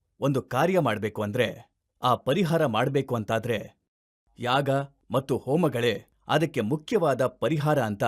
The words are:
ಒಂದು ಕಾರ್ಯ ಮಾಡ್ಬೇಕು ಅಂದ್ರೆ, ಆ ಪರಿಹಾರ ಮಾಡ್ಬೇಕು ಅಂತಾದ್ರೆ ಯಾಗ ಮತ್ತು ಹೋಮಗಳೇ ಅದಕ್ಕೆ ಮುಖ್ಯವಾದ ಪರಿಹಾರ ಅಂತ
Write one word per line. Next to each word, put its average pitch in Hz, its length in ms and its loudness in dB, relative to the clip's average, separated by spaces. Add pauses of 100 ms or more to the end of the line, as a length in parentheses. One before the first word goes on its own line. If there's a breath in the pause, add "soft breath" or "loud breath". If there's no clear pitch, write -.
(200)
ಒಂದು 131 220 0
ಕಾರ್ಯ 175 380 0
ಮಾಡ್ಬೇಕು 107 420 -2
ಅಂದ್ರೆ, 107 500 -2 (300)
ಆ 123 120 4
ಪರಿಹಾರ 160 520 2
ಮಾಡ್ಬೇಕು 131 480 0
ಅಂತಾದ್ರೆ 110 640 -4 (600)
ಯಾಗ 131 320 0 (400)
ಮತ್ತು 127 280 0
ಹೋಮಗಳೇ 127 680 0 (220)
ಅದಕ್ಕೆ 147 320 0
ಮುಖ್ಯವಾದ 147 680 0
ಪರಿಹಾರ 147 560 0
ಅಂತ 107 240 -4